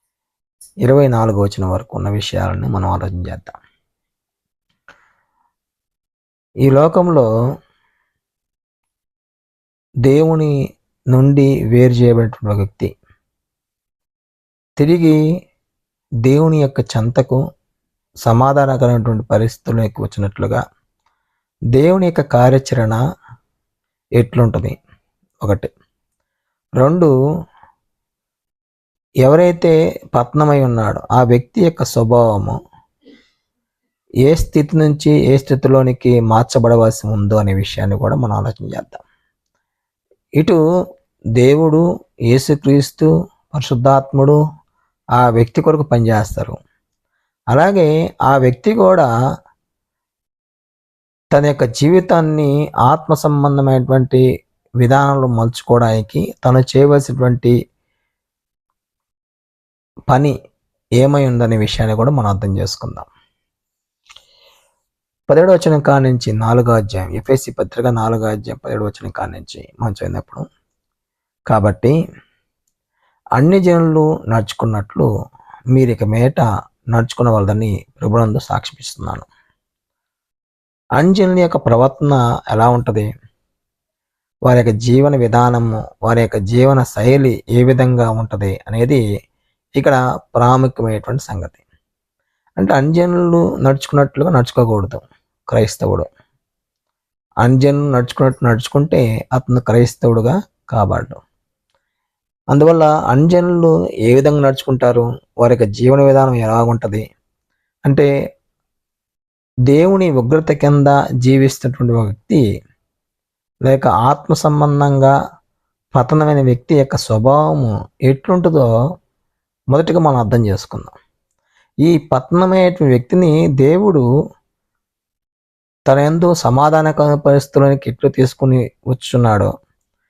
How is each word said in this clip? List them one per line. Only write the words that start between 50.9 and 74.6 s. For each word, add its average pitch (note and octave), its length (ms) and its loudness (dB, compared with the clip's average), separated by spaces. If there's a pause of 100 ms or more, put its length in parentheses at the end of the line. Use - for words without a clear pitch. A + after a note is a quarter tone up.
తన D3 140 2
యొక్క C#3+ 180 -2
జీవితాన్ని D3+ 1120 0
ఆత్మ D#3 360 0
సంబంధమైనటువంటి C3+ 1300 0 (320)
విధానంలో C3+ 520 0
మలుచుకోవడానికి A#2 1080 -2 (100)
తను B2+ 140 2
చేయవలసినటువంటి B2+ 1120 0 (2500)
పని C#3 300 0 (540)
ఏమై C#3 320 2
ఉందనే A#2 320 0
విషయాన్ని G#2+ 380 -2
కూడా A#2 160 0
మనం B2+ 160 -2
అర్థం G2 300 -2
చేసుకుందాం. - 480 -10 (2250)
పదిహేడవ E3+ 240 4
వచనం E3 260 2
కాడ C#3 220 2
నుంచి B2+ 300 -2
నాలుగో A#2 400 0
అధ్యాయం, G2 440 -4
ఎఫెసీ C3 360 -4
పత్రిక A#2+ 360 -6
నాలుగో A2+ 380 -2
అధ్యాయం G#2+ 380 -8
పదిహేడవ A2 220 -6
వచనం - 260 -12
కాడ G2 180 -10
నుంచి - 380 -18 (120)
మనం A2 120 -6
చదివినప్పుడు, F#2 540 -10 (1000)
"కాబట్టి A2+ 640 0 (1200)
అన్ని D#3+ 280 2
జనులు E3 680 0
నడుచుకున్నట్లు A2 960 -4 (420)